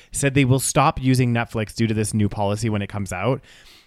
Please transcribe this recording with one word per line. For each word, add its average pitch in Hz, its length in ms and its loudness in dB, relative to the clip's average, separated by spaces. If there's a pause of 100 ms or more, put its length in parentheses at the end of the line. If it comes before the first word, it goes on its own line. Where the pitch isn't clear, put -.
(100)
said 139 240 -2
they 139 100 4
will 127 160 4
stop 151 400 0
using 127 320 2
Netflix 113 420 -4
due 113 120 2
to 110 80 0
this 107 180 -2
new 104 160 2
policy 104 400 -2
when 104 140 -2
it 98 60 -8
comes 98 260 -8
out. 117 260 -2 (460)